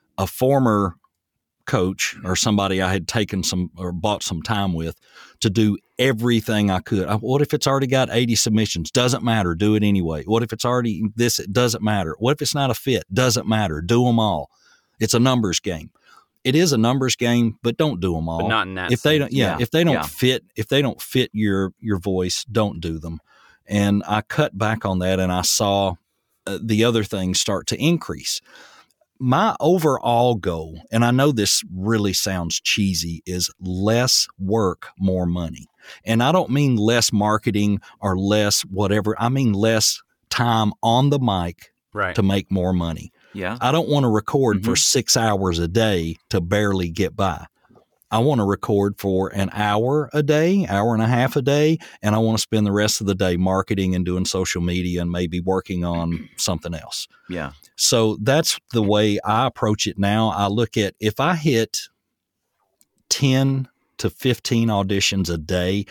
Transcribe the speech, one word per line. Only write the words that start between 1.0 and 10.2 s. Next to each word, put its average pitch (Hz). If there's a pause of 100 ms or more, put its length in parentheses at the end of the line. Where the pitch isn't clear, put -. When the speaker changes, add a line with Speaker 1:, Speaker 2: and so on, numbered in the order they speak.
Speaker 1:
coach 95
or 92
somebody 98
I 92
had 95
taken 101
some 90
or 90
bought 98
some 82
time 101
with 82 (440)
to 110
do 104 (220)
everything 113
I 92
could. 95
I, 104
"What 120
if 143
it's -
already 135
got 131
eighty 117
submissions? 107
Doesn't 123
matter. 110
Do 104
it 104
anyway. 87